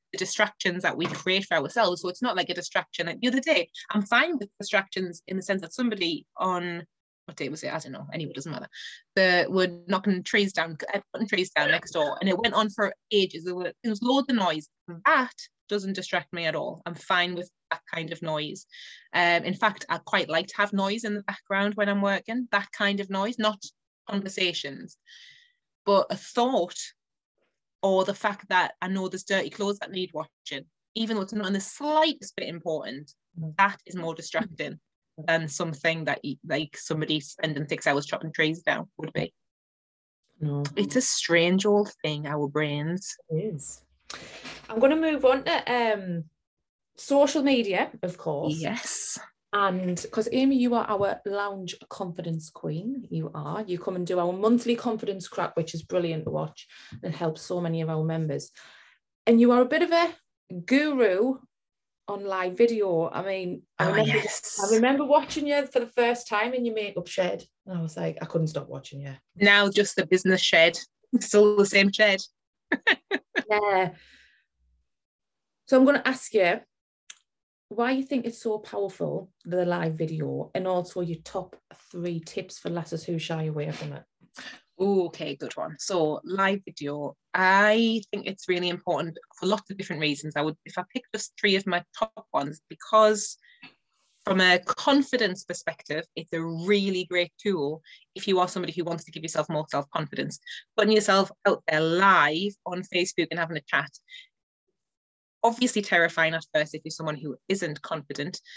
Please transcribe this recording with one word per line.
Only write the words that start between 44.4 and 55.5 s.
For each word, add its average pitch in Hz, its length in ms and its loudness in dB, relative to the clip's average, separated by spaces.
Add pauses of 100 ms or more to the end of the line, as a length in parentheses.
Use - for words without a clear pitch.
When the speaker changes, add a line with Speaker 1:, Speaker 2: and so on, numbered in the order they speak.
Speaker 2:
I'm 220 100 -2
gonna 269 160 6
move 320 300 2
on 262 180 4
to, 285 300 0
um, 196 500 0 (720)
social 285 480 4
media, 233 480 2 (120)
of 175 140 -4
course. 156 380 -4
Speaker 1:
Yes. - 640 -6 (360)
Speaker 2:
And 185 560 0
'cause 220 200 -2
Amy, 269 260 4
you 247 160 2
are 233 120 0
our 202 420 -2
lounge 196 480 -6 (140)
confidence 170 600 -8
queen. 208 640 -8
You 165 240 -4
are. 156 260 -6
You 180 160 -6
come 185 180 -6
and 180 120 -4
do 180 100 0
our 175 160 0
monthly 233 420 4
confidence 208 520 -4
crack, - 280 -4